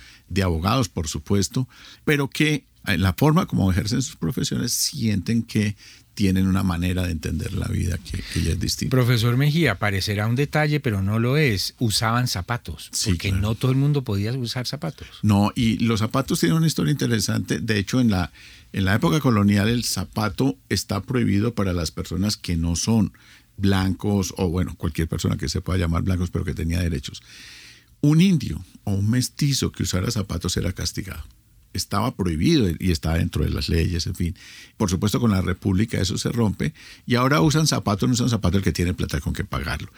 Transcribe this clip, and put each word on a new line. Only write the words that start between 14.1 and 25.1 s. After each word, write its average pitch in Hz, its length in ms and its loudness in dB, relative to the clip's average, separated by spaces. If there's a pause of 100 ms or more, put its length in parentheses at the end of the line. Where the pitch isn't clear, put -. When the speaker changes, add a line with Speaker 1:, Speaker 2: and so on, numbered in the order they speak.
Speaker 2:
usar 123 340 -6
zapatos. - 420 -10 (140)
Speaker 1:
No, 101 320 4
y 113 240 2
los 113 220 2
zapatos 127 400 -2
tienen 165 160 2
una 160 100 2
historia 156 260 0
interesante. 110 680 -2
De 110 180 0
hecho, 127 220 0
en 120 100 4
la, 90 220 0 (400)
en 98 120 -2
la 95 100 2
época 160 240 2
colonial 101 500 4
el 117 160 0
zapato 107 720 -2 (120)
está 101 340 -2
prohibido 110 520 0
para 98 180 -2
las 82 180 -2
personas 95 460 -4
que 90 200 -4
no 85 200 0
son 113 360 2 (440)
blancos 98 800 0
o, 95 120 0
bueno, 87 280 -2
cualquier 80 320 -4
persona - 280 -2